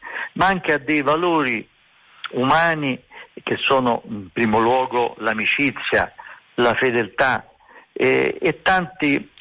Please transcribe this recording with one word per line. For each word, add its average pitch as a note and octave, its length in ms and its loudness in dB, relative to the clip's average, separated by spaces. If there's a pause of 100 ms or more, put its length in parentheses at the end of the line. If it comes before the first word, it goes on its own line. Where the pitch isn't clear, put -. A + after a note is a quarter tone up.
(340)
ma E3+ 140 2
anche F#3+ 260 0
a - 40 0
dei D3 240 0
valori D3 640 0 (640)
umani D3 680 2 (400)
che - 200 -4
sono B2+ 460 2
in G2+ 240 -10
primo A2+ 280 2
luogo B2 600 0
l'amicizia, A2 920 -2 (420)
la A#2+ 200 4
fedeltà, A#2+ 760 0 (440)
eh, C3 460 2
e D#3 220 -2
tanti D#3+ 680 0 (120)